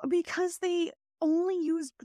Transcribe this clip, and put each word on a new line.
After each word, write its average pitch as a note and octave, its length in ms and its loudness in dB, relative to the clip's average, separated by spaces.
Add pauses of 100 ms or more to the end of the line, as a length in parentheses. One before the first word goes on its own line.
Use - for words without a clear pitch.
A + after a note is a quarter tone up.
because F4 500 0
they F4 340 0 (280)
only E4+ 360 2
used, D#4+ 380 -2 (100)